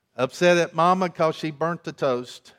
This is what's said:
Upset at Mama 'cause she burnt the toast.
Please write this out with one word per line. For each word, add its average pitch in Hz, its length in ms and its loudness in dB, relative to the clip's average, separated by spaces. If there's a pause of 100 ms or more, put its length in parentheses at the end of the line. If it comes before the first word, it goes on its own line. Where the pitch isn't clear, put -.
(160)
Upset 175 420 2
at 156 180 -2
Mama 180 340 2
'cause 160 260 0
she 160 160 -6
burnt 160 320 -6
the 156 100 -12
toast. 127 640 -4